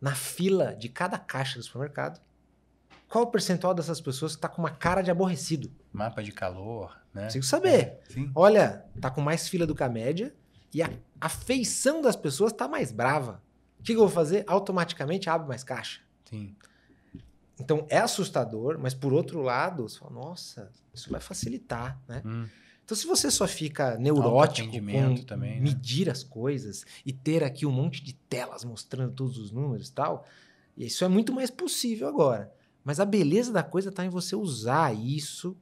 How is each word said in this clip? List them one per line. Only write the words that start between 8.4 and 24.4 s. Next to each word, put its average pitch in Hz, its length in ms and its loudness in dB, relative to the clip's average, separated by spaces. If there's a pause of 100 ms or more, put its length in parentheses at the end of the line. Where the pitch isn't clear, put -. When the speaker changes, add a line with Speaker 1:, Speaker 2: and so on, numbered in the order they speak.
Speaker 1:
tá 131 120 -2
com 147 100 -2
mais 156 260 0
fila 170 200 0
do 151 80 -2
que 147 80 -2
a 131 60 0
média 147 440 -2 (400)
e - 80 2
a, - 80 0 (320)
a 160 80 0
feição 262 720 0
das 247 140 4
pessoas 185 360 2
tá 262 160 -4
mais 269 240 -2
brava. 120 520 0 (360)
O - 40 -18
que 233 100 0
que 226 60 0
eu 214 60 10
vou 185 40 8
fazer? 170 380 2
Automaticamente 175 840 0
abre 160 180 0
mais 127 160 -6
caixa. - 380 -10 (260)
Speaker 2:
Sim. 104 280 -12 (1040)
Speaker 1:
Então, 151 280 0
é 165 120 4
assustador, 147 800 -2
mas, 131 160 -2
por 139 180 0
outro 165 280 0
lado, 135 460 0
você - 120 -16
fala, - 120 -18
"Nossa, 123 600 -14 (220)
isso - 180 -12
vai - 100 -6
facilitar", 131 840 -8
né? 120 180 -10
Speaker 2:
Hum. 113 220 -6 (360)
Speaker 1:
Então, 220 140 -6
se - 80 -6
você 330 240 2
só 208 180 2
fica 139 500 -2
neurótico 131 720 6